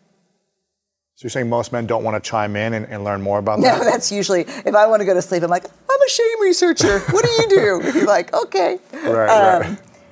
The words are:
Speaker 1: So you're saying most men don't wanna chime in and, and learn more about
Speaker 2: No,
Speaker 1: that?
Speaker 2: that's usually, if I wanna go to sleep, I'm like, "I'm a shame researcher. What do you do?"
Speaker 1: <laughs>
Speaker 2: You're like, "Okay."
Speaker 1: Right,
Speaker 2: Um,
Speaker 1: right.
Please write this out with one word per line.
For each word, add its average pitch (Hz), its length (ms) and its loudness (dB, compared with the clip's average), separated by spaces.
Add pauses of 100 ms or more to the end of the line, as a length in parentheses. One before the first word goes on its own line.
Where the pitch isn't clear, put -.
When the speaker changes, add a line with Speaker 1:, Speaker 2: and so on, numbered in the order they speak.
(1160)
Speaker 1:
So - 80 -16
you're 117 60 -10
saying 123 180 -4
most 117 240 -2
men 117 140 -4
don't 113 180 -2
wanna 107 160 -4
chime 104 360 -4
in 113 180 -4
and, 107 120 -6
and 107 180 -10
learn 101 180 -4
more 101 160 -2
about 107 220 -2
Speaker 2:
No, 254 180 2
Speaker 1:
that? - 60 -4
Speaker 2:
that's 233 280 -2
usually, 190 300 -2
if - 320 -4
I 208 120 6
wanna 214 180 2
go 190 100 2
to 175 80 0
sleep, 175 220 -4
I'm 170 60 -2
like, 180 140 0
"I'm - 380 -2
a 523 60 6
shame 453 340 0
researcher. 349 560 2
What 415 260 0
do 480 60 2
you 453 180 0
do?" 247 440 2
Speaker 1:
<laughs> - 60 -2
Speaker 2:
You're - 80 2
like, 180 280 0
"Okay." 370 460 -2 (120)
Speaker 1:
Right, 277 360 0
Speaker 2:
Um, 190 340 4
Speaker 1:
right. 190 160 -8 (340)